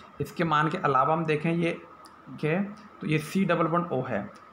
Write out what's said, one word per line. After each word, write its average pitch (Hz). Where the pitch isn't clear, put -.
इसके 147
मान 156
के 151
अलावा 139
हम 165
देखें, 156
ये 170
क्या 151
है, 180
तो -
ये 151
सी 196
डबल 165
वन 170
ओ 135
है, 113